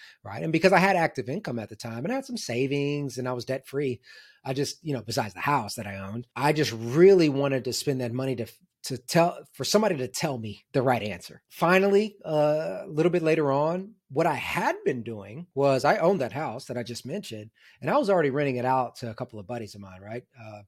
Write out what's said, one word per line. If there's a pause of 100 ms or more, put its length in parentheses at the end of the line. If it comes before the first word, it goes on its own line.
(240)
right?
And
because
I
had
active
income
at
the
time
and
I
had
some
savings
and
I
was
debt
free, (460)
I
just,
you
know,
besides
the
house
that
I
owned, (120)
I
just
really
wanted
to
spend
that
money
to, (360)
to
tell, (160)
for
somebody
to
tell
me
the
right
answer.
Finally,
uh,
a
little
bit
later
on, (160)
what
I
had
been
doing
was
I
owned
that
house
that
I
just
mentioned, (320)
and
I
was
already
renting
it
out
to
a
couple
of
buddies
of
mine,
right? (160)
Uh,